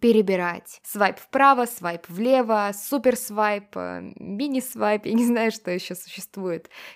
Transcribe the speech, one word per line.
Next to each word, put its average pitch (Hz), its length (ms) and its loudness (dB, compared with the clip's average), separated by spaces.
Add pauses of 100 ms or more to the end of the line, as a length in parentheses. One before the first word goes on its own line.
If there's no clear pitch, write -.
перебирать. 190 800 2
Свайп 196 340 0
вправо, 269 480 4
свайп 175 440 -8
влево, 220 640 2
суперсвайп, 214 1040 -2
э, 180 400 -8
мини-свайп. 214 880 -4
Я 208 80 -2
не 233 120 2
знаю, 226 280 2
что - 180 -8
ещё 180 240 -6
существует - 760 -10 (260)